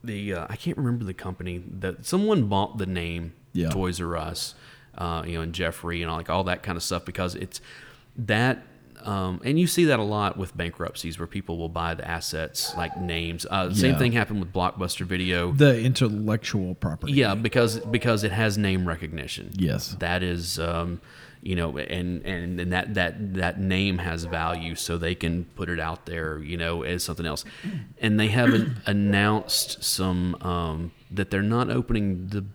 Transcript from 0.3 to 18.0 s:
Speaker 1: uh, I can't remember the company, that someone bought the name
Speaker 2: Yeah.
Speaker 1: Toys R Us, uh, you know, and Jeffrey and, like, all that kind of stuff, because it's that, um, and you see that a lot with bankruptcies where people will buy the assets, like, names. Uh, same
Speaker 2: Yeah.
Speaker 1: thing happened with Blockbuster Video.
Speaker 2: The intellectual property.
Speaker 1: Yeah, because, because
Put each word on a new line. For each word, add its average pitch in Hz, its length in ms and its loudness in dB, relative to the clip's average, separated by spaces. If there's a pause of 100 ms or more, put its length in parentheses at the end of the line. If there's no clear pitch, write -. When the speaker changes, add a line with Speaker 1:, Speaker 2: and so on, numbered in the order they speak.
Speaker 1:
uh, 82 140 -4
I 113 80 -6
can't - 200 -2
remember 120 280 0
the 95 100 -4
company, 90 480 -6 (180)
that 92 260 -4
someone 196 420 4
bought 101 300 2
the 95 80 0
name 85 460 -2 (200)
Speaker 2:
Yeah. 85 180 2
Speaker 1:
Toys 90 300 0
R 85 160 -2
Us, 80 380 -6 (420)
uh, 82 300 -2
you 85 80 -4
know, 82 80 -2
and 82 100 -4
Jeffrey 85 500 -2
and, 82 100 -2
like, 85 180 -4
all 92 140 4
that 90 180 0
kind 92 140 -4
of 85 60 -6
stuff, 87 220 -2
because 90 300 -2
it's - 260 -10 (560)
that, 117 460 2 (420)
um, 95 400 -2
and 147 140 2
you 175 80 6
see 175 200 4
that 135 120 6
a 110 60 2
lot 104 320 0
with 95 200 -6
bankruptcies 85 640 -6
where 85 80 -6
people 85 320 -6
will 82 100 -4
buy 82 260 -2
the 82 140 -8
assets, 82 680 -4
like, 85 240 -4
names. 85 500 -4
Uh, 92 240 0
same 104 180 4
Speaker 2:
Yeah. 78 60 2
Speaker 1:
thing 120 140 4
happened 107 280 2
with 90 120 -4
Blockbuster 90 520 -2
Video. 90 480 0
Speaker 2:
The 135 280 8
intellectual 107 960 2
property. 95 380 -2
Speaker 1:
Yeah, 117 200 4
because, 113 460 4
because 110 440 2